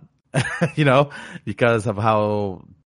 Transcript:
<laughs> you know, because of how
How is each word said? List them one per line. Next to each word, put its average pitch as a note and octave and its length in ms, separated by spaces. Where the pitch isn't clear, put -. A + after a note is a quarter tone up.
<laughs> - 420
you D3+ 80
know, C#3 260
because A#2 440
of G#2 80
how G#2 680